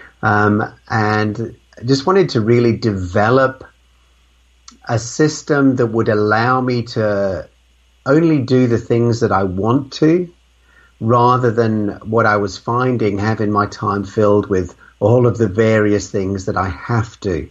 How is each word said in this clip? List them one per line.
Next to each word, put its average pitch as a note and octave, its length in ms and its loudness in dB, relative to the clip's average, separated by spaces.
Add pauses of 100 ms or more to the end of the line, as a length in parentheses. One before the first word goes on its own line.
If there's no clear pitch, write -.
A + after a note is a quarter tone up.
(200)
Um, G#2 420 2 (280)
and G#2+ 680 -2 (300)
just C3+ 180 0
wanted B2 260 2
to A2+ 120 0
really A#2 340 2
develop G#2 880 0 (1200)
a A#2+ 120 -4
system C#3+ 760 0
that A#2+ 100 0
would A2 240 0
allow A2 500 2
me B2 220 -2
to G2+ 680 -4 (560)
only D#3 360 4
do B2+ 260 2
the A#2 100 0
things A#2 440 0
that G#2+ 120 0
I G2 120 0
want G#2 500 -2
to, E3+ 360 0 (680)
rather B2 500 2
than A2 380 0 (140)
what A2 240 0
I G#2 100 2
was G2+ 220 -4
finding, A#2+ 580 -2
having G#2+ 340 -2
my G#2 160 2
time G2+ 380 -4
filled G#2 460 2
with F#2 260 -2 (240)
all A#2+ 260 4
of A2 120 0
the A2 100 0
various G#2+ 600 0
things F#2+ 340 -6
that G2+ 140 -4
I F#2+ 100 -4
have A2+ 520 -4
to F2 300 -4